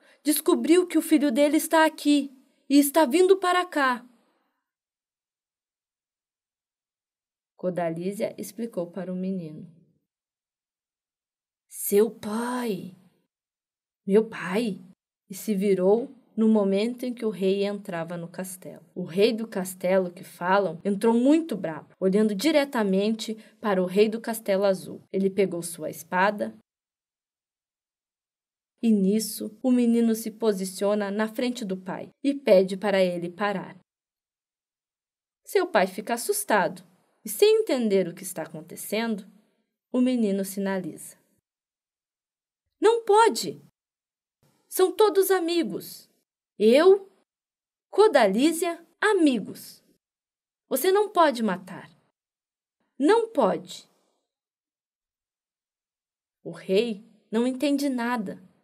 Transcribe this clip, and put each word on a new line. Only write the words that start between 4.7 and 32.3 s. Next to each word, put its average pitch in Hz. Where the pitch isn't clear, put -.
Codalísia 180
explicou 202
para 185
o 180
menino. 180
"Seu 214
pai." 226
"Meu 220
pai?" 190
E 196
se 202
virou 196
no 220
momento 214
em 247
que 233
o 220
rei 190
entrava 180
no 170
castelo. -
O 185
rei 190
do 220
castelo 185
que 185
falam 180
entrou 208
muito 285
bravo, 165
olhando 208
diretamente 220
para 196
o 180
rei 208
do 226
Castelo 202
Azul. 185
Ele 190
pegou 180
sua 156
espada 208
e 226
nisso 214
o 262
menino 233
se 220
posiciona 202
na 214
frente 247
do 185
pai -
e 277